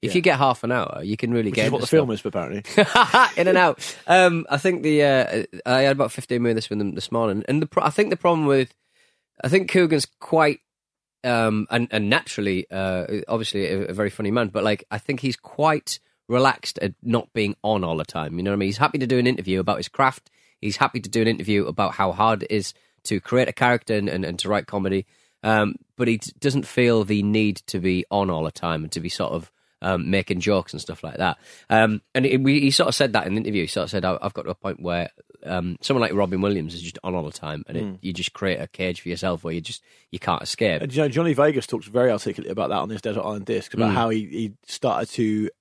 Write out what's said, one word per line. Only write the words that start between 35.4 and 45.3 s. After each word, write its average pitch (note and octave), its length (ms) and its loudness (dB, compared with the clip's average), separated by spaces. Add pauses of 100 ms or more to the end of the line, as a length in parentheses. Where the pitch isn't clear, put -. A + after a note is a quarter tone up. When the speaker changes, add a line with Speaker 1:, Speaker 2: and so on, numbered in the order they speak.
Speaker 1:
um, F2+ 360 -4
someone C3+ 200 2
like F#2 140 0
Robin F#2+ 260 0
Williams F#2 320 0
is F2 80 -12
just E2+ 220 -14
on F#2 100 -4
all F2 100 -2
the D2 80 -8
time, D2+ 360 -10
and - 100 -8
it, A2 60 -4
Speaker 2:
Mm. F#2+ 180 -10
Speaker 1:
you F#2+ 100 -8
just F2 220 -6
create F#2 260 -4
a D2 60 -6
cage F2+ 360 -6
for - 80 -10
yourself F2 340 -4
where E2 100 -6
you E2+ 80 -4
just, - 220 -12 (280)
you - 60 -12
can't - 240 -2
escape." F#2 400 0
Speaker 2:
And, C#3 100 -6
you C3+ 120 0
know, D3 60 2
Johnny D#3 240 0
Vegas C#3 340 2
talks - 180 -6
very B2 240 2
articulately - 420 -4
about F#2+ 180 -2
that G2+ 100 -2
on G2+ 100 -4
his G#2+ 140 -10
Desert G#2 180 -4
Island G#2 240 -6
Discs, G#2 300 -6
about A2 160 2
Speaker 1:
Mm. - 20 0
Speaker 2:
how A#2 160 0
he, A2 160 -2
he G2+ 280 -6 (120)
started - 460 -2
to G#2+ 500 0